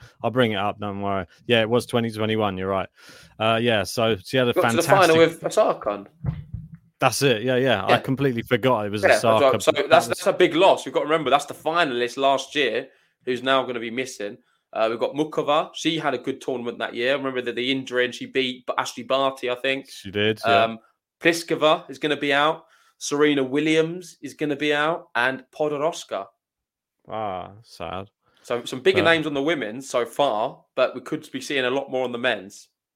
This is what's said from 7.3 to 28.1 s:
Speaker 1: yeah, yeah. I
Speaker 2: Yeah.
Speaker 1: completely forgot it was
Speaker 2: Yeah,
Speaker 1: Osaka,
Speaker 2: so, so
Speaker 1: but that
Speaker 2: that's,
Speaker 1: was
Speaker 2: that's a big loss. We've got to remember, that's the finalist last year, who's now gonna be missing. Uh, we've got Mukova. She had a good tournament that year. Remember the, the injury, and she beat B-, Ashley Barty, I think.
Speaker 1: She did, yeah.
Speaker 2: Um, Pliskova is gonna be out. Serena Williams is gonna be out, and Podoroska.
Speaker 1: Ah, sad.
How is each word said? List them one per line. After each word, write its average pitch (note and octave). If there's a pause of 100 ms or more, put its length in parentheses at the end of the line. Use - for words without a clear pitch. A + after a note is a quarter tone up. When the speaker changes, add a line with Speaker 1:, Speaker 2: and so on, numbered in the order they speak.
Speaker 1:
yeah, B2+
yeah. A#2+
I G#2
Speaker 2:
Yeah. A#2+
Speaker 1:
completely C3
forgot A2+
it G2+
was G#2
Speaker 2:
Yeah, A#2
Speaker 1:
Osaka, A2+
Speaker 2:
so, G#2+
so D#3
Speaker 1:
but D3
that C#3
Speaker 2:
that's, D#3+
Speaker 1:
was F3
Speaker 2:
that's -
a F#3
big F3
loss. E3
We've C3+
got D#3+
to C#3+
remember, D3+
that's D3
the B2+
finalist C#3
last C3+
year, C3+ (360)
who's B2
now C3
gonna A#2+
be A2+
missing. A#2+ (340)
Uh, A2
we've A#2
got B2+
Mukova. D3+
She D#3+
had C#3+
a A#2+
good C3+
tournament A#2+
that A2
year. B2
Remember C3
the, A#2
the B2
injury, B2
and B2
she B2+
beat B2+
B-, -
Ashley B2
Barty, C3+
I B2
think. C3+
Speaker 1:
She -
did, G#2+
yeah. A2+
Speaker 2:
Um, A2+ (420)
Pliskova D#3
is C3
gonna D3
be C#3+
out. D3+ (360)
Serena D3
Williams D#3+
is C3
gonna D3
be D3
out, D#3
and B2 (160)
Podoroska. D3 (840)
Speaker 1:
Ah, F#2+ (100)
sad. F2+ (320)